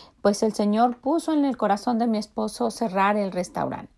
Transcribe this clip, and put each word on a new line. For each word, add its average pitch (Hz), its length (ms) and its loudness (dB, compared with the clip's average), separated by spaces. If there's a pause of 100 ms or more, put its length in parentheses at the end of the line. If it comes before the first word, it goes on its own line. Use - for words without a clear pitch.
(220)
pues, 202 220 2
el 220 100 2
Señor 220 440 2
puso 320 360 0
en 285 120 4
el 262 120 0
corazón 214 420 0
de 240 80 2
mi 220 100 2
esposo 214 540 -4
cerrar 202 460 0
el 196 140 -2
restaurante, 175 640 -6